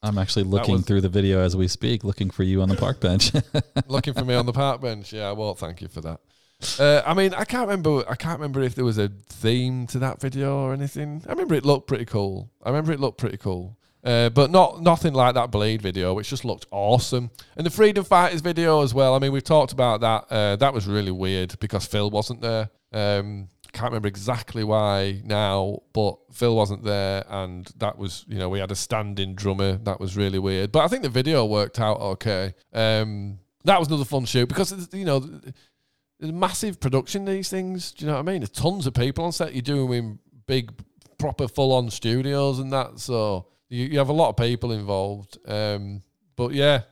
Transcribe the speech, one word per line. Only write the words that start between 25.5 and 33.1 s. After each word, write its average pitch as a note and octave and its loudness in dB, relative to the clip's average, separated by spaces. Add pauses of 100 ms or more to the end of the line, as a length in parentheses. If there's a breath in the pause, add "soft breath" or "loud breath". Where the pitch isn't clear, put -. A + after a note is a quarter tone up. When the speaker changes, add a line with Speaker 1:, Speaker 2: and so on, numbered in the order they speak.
Speaker 2:
but G#2 0 (160)
Phil A#2 2
wasn't G2+ 0
there, G2 -2
and F#2 -8
that G#2+ -4
was, G2+ -10
you G#2+ -8
know, F#2 -2
we F#2+ -2
had F#2+ -6
a - -4
standing G2+ -6
drummer. G2 0
That G2+ -4
was F#2+ -6
really G2 0
weird. F#2+ -2
But D#3+ 4
I E3+ 2
think B3 -2
the D3 -2
video C3 2
worked G#2 0
out G#2+ 0
okay. F#2+ -4 (180)
Um, G#2+ -2 (260)